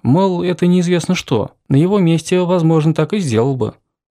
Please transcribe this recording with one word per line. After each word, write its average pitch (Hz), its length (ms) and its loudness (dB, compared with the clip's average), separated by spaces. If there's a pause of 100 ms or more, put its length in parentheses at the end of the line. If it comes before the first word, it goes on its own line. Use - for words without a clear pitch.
мол, 175 400 0
это 175 240 -2
неизвестно 180 480 0
что, - 380 -4 (160)
на 139 80 2
его 185 240 2
месте, 165 400 0
возможно, 165 520 2
так 156 200 -2
и 214 80 -2
сделал 131 340 0
бы. 110 200 -6 (420)